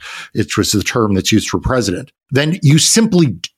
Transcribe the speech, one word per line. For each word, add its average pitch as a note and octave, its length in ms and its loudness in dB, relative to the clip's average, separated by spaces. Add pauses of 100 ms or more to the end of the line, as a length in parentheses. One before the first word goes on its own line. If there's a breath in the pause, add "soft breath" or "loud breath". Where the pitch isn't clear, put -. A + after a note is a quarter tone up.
(340 loud breath)
which - 220 -4
was G2+ 160 0
the G2+ 100 0
term G#2+ 320 0
that's F#2 180 0
used G#2 160 2
for F#2 100 -2
president, A2 540 -4 (180)
then D3+ 320 0
you D3+ 160 6
simply F#3+ 480 2
d-, - 320 -6